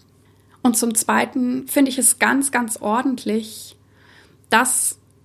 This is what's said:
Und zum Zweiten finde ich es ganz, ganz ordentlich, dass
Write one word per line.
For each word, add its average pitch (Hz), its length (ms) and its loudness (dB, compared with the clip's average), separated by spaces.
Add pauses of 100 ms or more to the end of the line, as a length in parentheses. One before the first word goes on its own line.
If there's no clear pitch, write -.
(600)
Und 240 140 2
zum 233 180 0
Zweiten 247 760 0
finde 277 200 4
ich 262 80 -4
es - 220 -2
ganz, 254 320 2
ganz 240 300 -4
ordentlich, 220 960 -4 (720)
dass - 500 2 (260)